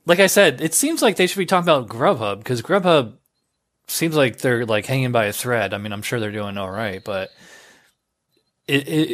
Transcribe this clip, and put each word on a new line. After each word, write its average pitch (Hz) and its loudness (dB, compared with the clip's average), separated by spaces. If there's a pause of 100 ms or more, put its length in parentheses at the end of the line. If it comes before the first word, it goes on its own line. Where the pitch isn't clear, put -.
like 170 2
I 196 6
said, 180 4
it 160 -2
seems 311 0
like 233 4
they 180 2
should 190 -8
be 185 0
talking 175 2
about 131 2
Grubhub, 113 -2
'cause 127 -2
Grubhub 165 2 (760)
seems 160 -2
like 131 2
they're, 123 0
like, 107 -2
hanging 131 -2
by 113 2
a 104 -4
thread. 113 -2
I 104 -6
mean, 104 -10
I'm 104 -10
sure 120 -4
they're 107 -6
doing 101 -8
all 95 -6
right, 98 -8
but 95 -6 (1400)
i-, 151 -4
i-, 151 0